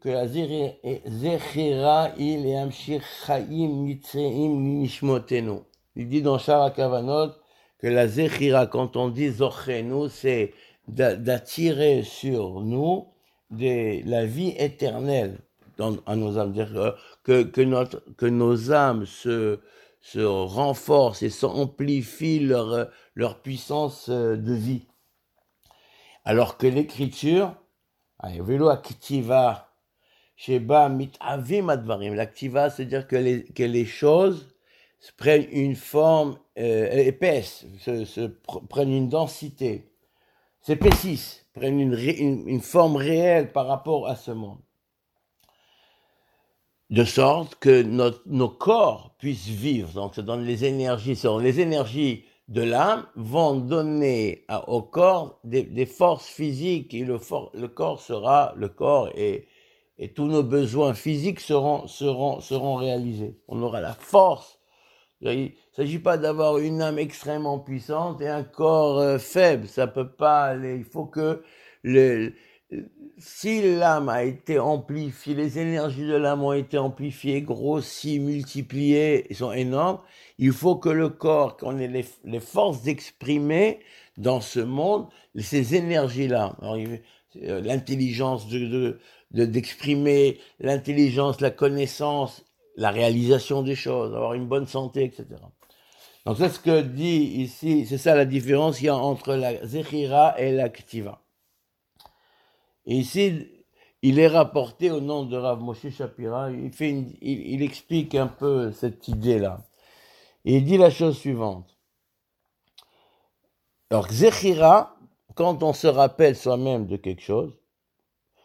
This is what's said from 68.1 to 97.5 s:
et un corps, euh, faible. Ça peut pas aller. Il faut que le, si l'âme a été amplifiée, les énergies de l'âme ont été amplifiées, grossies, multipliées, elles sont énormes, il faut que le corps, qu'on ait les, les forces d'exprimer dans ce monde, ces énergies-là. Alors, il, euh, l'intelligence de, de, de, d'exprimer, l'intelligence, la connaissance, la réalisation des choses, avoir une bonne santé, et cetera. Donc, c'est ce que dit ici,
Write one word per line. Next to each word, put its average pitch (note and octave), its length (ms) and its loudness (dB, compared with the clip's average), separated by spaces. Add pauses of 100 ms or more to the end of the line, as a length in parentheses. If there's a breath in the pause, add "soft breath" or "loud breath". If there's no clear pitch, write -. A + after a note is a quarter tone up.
et D3 80 -4
un D3 140 -4
corps, D3+ 560 2
euh, C#3 200 2
faible. D3+ 500 2
Ça B2+ 180 0
peut B2+ 240 -6
pas D3 360 4
aller. C3 280 -6
Il B2 100 -8
faut D#3 200 -10
que D#3 400 -4 (380 loud breath)
le, B2+ 500 4 (840 soft breath)
si G3+ 580 0
l'âme D#3+ 320 2
a B2 160 0
été C3+ 340 -2
amplifiée, C#3+ 760 -4
les D3 240 -4
énergies D3+ 480 -4
de D3+ 80 0
l'âme C#3+ 280 2
ont C#3 100 0
été C#3 260 -2
amplifiées, C#3 640 -4
grossies, D3 760 -4
multipliées, C#3+ 1080 0
elles G2 80 -10
sont A#2+ 160 -4
énormes, C3 480 -2 (380 soft breath)
il C3 140 4
faut F3 240 2
que F3 120 -2
le D#3+ 220 2
corps, D3+ 480 0
qu'on C3+ 200 -6
ait B2+ 100 -4
les, B2+ 180 -4 (180)
les A2+ 160 -8
forces D3+ 420 -2
d'exprimer D3 1000 -2 (360 soft breath)
dans B2 240 0
ce A#2 200 -4
monde, C#3+ 460 -2 (320 soft breath)
ces B2+ 360 0
énergies-là. C3+ 880 0
Alors, A2 160 -6
il, A2+ 240 -10 (400 soft breath)
euh, F#2 180 -6
l'intelligence B2+ 880 -4
de, B2 180 -4
de, A#2+ 340 -4 (320 soft breath)
de, A#2 120 2
d'exprimer, C#3 920 2 (220 loud breath)
l'intelligence, C#3 800 2
la C3+ 80 2
connaissance, C#3+ 920 -2 (320)
la G#2 140 0
réalisation A#2+ 720 2
des C3+ 120 -2
choses, B2 400 -4
avoir A#2 180 -4
une B2 140 -6
bonne C3+ 200 -2
santé, C3+ 380 -4
et B2 100 -4
cetera. - 380 -20 (720 soft breath)
Donc, G#2 140 -2
c'est F3 100 2
ce - 120 -6
que D#3+ 200 4
dit C#3+ 600 -2
ici, D3 440 0